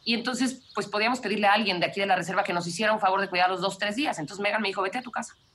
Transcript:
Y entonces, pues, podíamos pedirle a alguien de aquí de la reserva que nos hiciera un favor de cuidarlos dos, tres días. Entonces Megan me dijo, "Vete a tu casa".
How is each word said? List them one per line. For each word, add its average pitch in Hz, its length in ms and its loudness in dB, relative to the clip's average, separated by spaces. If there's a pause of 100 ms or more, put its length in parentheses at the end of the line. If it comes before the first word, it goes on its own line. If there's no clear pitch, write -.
Y 233 120 0
entonces, 254 600 -2
pues, 202 120 -2
podíamos 226 320 0
pedirle 208 280 0
a 196 60 8
alguien 196 260 2
de 170 60 2
aquí 165 140 -2
de 196 80 0
la 190 80 4
reserva 175 280 0
que 175 100 -2
nos 175 140 -2
hiciera 214 260 0
un 220 60 0
favor 196 220 2
de 190 80 -2
cuidarlos 180 320 2
dos, 190 160 -2
tres 208 180 -2
días. 269 240 -2
Entonces 196 220 -8
Megan 208 200 0
me 196 60 0
dijo, 196 140 -2
"Vete 190 160 -2
a 254 40 -6
tu 247 100 -12
casa". - 240 -8 (200)